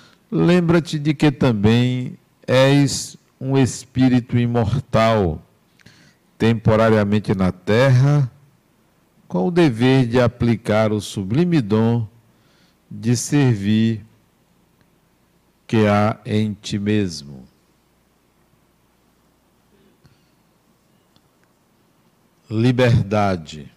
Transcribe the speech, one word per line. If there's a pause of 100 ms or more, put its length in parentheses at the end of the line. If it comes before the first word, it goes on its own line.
(300)
lembra-te
de
que
também (280)
és (240)
um
espírito
imortal, (920)
temporariamente
na
Terra, (960)
com
o
dever
de
aplicar
o
sublime
dom (840)
de
servir (1600)
que
há
em
ti
mesmo. (4000)
Liberdade.